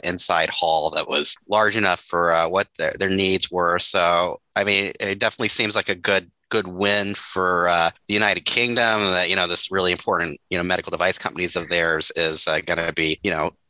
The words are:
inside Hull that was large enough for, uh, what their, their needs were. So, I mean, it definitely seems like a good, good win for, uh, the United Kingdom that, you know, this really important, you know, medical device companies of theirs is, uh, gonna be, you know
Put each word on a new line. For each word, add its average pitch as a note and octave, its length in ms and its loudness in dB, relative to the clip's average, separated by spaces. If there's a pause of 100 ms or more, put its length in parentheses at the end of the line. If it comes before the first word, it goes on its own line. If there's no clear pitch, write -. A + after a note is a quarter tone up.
inside E2+ 440 2
Hull D#2+ 420 0
that D2 180 -4
was - 260 0 (140)
large G#2 260 2
enough F#2+ 240 0
for, E2+ 320 0
uh, E2 160 2
what F#2+ 300 -2
their, D#2+ 200 -2
their F#2+ 120 0
needs F#2+ 420 0
were. F2 280 0
So, F2 600 2 (160)
I G#2 80 2
mean, G2 380 0
it G2+ 180 -4
definitely A2 300 -2
seems G#2+ 260 2
like G#2 140 -2
a F#2+ 60 -2
good, F#2 360 0 (160)
good G#2 220 0
win G2+ 460 0
for, F2+ 520 0
uh, E2+ 220 2 (180)
the G2+ 60 -2
United G2+ 320 0
Kingdom A#2+ 560 2 (100)
that, F2+ 180 2
you F#2+ 60 0
know, F2+ 120 0
this F2 260 -2
really F#2 180 0
important, E2+ 480 -4 (100)
you F2+ 80 -4
know, F2 60 -2
medical F2+ 280 -2
device F2 280 0
companies F2 380 -2
of E2 100 -4
theirs E2 480 0
is, D#2+ 320 2
uh, D#2+ 180 0
gonna E2 280 -2
be, D#2+ 300 0
you G2 80 0
know D#2+ 200 -2 (180)